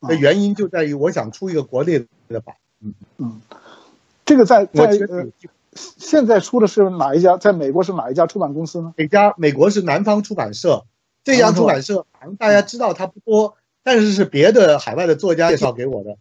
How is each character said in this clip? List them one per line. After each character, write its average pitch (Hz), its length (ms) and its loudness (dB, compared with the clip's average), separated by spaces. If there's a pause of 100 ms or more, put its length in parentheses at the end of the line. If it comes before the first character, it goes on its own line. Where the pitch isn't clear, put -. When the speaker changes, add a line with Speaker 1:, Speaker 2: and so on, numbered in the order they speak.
Speaker 1:
嗯。 135 80 -14
Speaker 2:
的 165 60 0
原 156 260 2
因 202 140 -2
就 202 120 -6
在 170 180 -6
于 147 100 -6
我 147 160 -2
想 117 200 -8
出 190 200 -12
一 - 20 -8
个 156 100 -2
国 127 220 -4
内 151 220 -2 (220)
的 113 120 -8
版。 - 160 -20 (240)
嗯。 104 140 -14 (240)
Speaker 1:
嗯。 113 220 -12 (840)
这 294 120 4
个 247 80 8
在， 202 220 4
在， 151 160 2
Speaker 2:
我 - 60 6
觉 208 180 0
得 180 120 -8
有 180 60 -8 (140)
机 - 80 -20
会。 - 60 -20
Speaker 1:
呃， - 280 -20 (180)
现 294 280 0
在 214 140 4
出 - 180 -4
的 220 80 2
是 196 240 0
哪 147 240 -4
一 165 80 4
家， 180 140 6
在 202 160 0
美 151 180 -2
国 175 140 0
是 190 80 -8
哪 127 180 -8
一 135 40 -6
家 165 120 2
出 196 140 -8
版 147 120 -6
公 160 140 -8
司 175 160 -10
呢？ 165 140 -14
Speaker 2:
美 156 100 -4
家， 202 320 2
美 156 140 0
国 151 180 2
是 202 120 -2
南 170 200 -2
方 208 180 0
出 208 140 -8
版 117 180 -8
社。 139 320 -2 (380)
这 269 140 0
家 233 160 4
出 175 120 0
版 143 160 0
社， 202 140 -6
Speaker 1:
南 180 100 -4
方 - 0 -
出 - 60 -20
版。 - 100 -20
Speaker 2:
好 135 60 -20
像 196 100 -18
大 220 140 0
家 202 100 6
知 196 160 -6
道 233 160 -2
它 180 140 -8
不 185 140 -16
多， 214 260 0
Speaker 1:
嗯。 208 60 -8 (320)
Speaker 2:
但 247 160 2
是 214 100 2
是 196 140 0
别 165 260 2
的 160 300 4
海 113 160 -8
外 175 100 -2
的 165 80 2
作 175 220 -2
家 165 140 2
介 165 60 2
绍 131 160 -2
给 120 140 -8
我 123 160 -8
的 104 180 -16